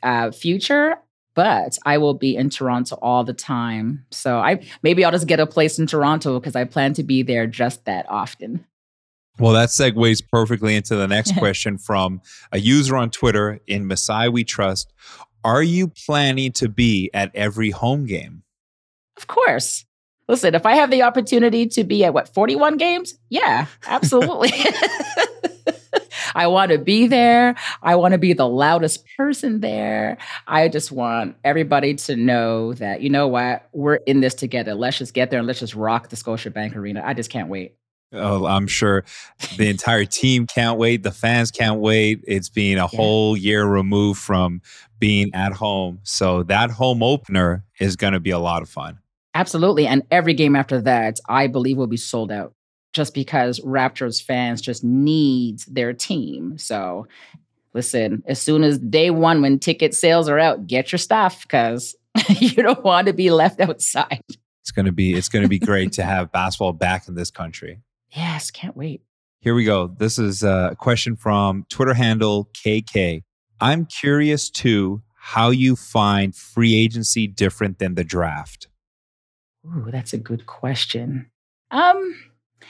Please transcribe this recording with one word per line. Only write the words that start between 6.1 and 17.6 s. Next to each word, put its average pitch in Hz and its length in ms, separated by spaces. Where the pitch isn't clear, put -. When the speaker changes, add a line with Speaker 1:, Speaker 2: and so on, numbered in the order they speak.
Speaker 1:
'cause 131 160
I 127 80
plan 139 300
to 143 100
be 131 200
there 120 220
just 120 400
that 92 240
often. 104 560
Speaker 2:
Well, 113 160
that 117 160
segues 117 560
perfectly 110 500
into 104 200
the 98 120
next 107 280
Speaker 1:
<laughs> - 20
Speaker 2:
question 101 400
from 95 440
a 98 60
user 131 360
on 120 140
Twitter, 104 580
"In 101 200
Masai 110 420
We 120 160
Trust. 98 480
Are 120 200
you 170 260
planning 135 640
to 120 160
be 104 440
at 98 220
every 104 360